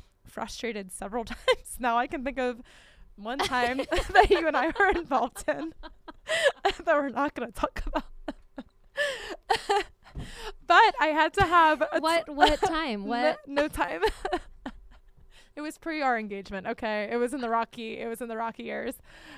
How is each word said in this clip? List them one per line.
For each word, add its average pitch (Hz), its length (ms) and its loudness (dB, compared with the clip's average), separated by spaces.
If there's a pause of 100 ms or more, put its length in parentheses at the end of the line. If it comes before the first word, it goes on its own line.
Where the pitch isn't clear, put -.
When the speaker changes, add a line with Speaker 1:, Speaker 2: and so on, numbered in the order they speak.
(240)
Speaker 1:
frustrated 208 680 -8
several 220 340 -6
<laughs> - 0 -
times. - 540 -2
Now 233 180 0
I 240 100 2
can 294 160 -8
think 262 140 -6
of 247 240 -2 (540)
one 226 240 -8
time 254 380 0
<laughs> - 360 -2
that 392 160 10
you 330 180 4
and 302 80 2
I 269 120 2 (100)
were - 120 6
involved 285 580 0
in 294 260 -4 (500)
<laughs> 640 400 0
that 359 220 -2 (100)
we're 285 140 2
not 277 240 -2
gonna 240 180 -8
talk - 360 -4
about. - 160 -4 (920)
<laughs> 440 880 -2 (840)
But 403 320 8
I 294 80 4
had 311 260 2
to 403 100 4
have 320 380 6
a 311 40 4 (100)
t- 339 40 2
Speaker 2:
What, 320 300 0
what 294 300 4
Speaker 1:
<laughs> 415 60 2
Speaker 2:
time? 311 380 -2
Speaker 1:
no, 202 60 -8
Speaker 2:
What? 247 380 2
Speaker 1:
no 285 200 0
time. 302 400 -4
<laughs> - 340 -2 (1120)
It 294 60 -10
was 302 160 -10
pre 311 240 -6
our 247 180 0
engagement, 196 480 -8
okay? 214 420 -4
It 233 60 -4
was 240 180 -2
in 285 60 -6
the 240 100 -4
rocky, 226 480 -4
it 226 120 -8
was 233 100 -8
in 240 80 -8
the 226 80 -8
rocky 226 280 -8
years. 226 300 -6 (440)